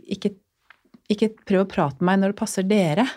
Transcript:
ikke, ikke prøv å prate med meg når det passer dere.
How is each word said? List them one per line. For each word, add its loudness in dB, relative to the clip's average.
ikke, -6
ikke 0
prøv 2
å -10
prate -2
med 2
meg 4
når 0
det -12
passer -4
dere. 2